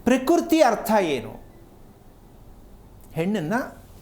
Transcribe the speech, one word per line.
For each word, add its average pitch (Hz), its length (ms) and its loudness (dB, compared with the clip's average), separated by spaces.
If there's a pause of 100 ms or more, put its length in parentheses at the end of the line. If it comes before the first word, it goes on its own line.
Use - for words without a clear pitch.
ಪ್ರಕೃತಿ 311 580 2
ಅರ್ಥ 220 380 2
ಏನು? 131 420 -4 (1700)
ಹೆಣ್ಣನ್ನ 175 420 -4 (480)